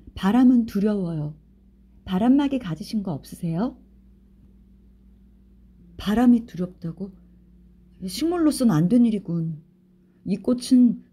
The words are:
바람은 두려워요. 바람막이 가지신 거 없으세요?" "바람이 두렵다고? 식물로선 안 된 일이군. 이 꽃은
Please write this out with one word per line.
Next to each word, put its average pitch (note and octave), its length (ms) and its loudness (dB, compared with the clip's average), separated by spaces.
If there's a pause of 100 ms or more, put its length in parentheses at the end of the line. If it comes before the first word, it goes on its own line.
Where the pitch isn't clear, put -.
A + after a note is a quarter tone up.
(160)
바람은 A#3+ 520 4
두려워요. F3+ 680 -2 (680)
바람막이 C4 540 0
가지신 G3 440 -8
거 F#3 80 -6
없으세요?" E3+ 680 -6 (2250)
"바람이 A#3 480 2
두렵다고? F3 680 -12 (920)
식물로선 D4+ 680 0
안 E3+ 180 2
된 A#3+ 160 4
일이군. E3+ 560 -4 (640)
이 G3+ 120 -4
꽃은 B3 760 2